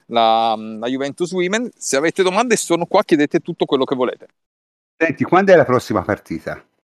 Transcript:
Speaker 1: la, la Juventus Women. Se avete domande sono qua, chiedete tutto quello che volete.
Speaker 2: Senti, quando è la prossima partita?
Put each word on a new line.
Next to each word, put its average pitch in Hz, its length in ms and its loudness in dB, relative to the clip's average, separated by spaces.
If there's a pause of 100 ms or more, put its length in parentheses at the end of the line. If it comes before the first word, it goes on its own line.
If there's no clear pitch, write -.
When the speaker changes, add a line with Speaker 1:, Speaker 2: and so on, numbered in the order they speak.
Speaker 1:
la, 113 500 2
la 110 300 -12
Juventus 139 460 -6
Women. 185 440 -4
Se - 200 -6
avete 160 260 -2
domande 208 340 0
sono 170 300 -2
qua, 196 160 2
chiedete 151 380 0
tutto 170 260 -6
quello 135 180 0
che 139 100 -4
volete. 123 340 -4 (680)
Speaker 2:
Senti, - 280 -2
quando 190 280 4
è 175 40 10
la 139 80 6
prossima 110 380 0
partita? 82 600 -6 (260)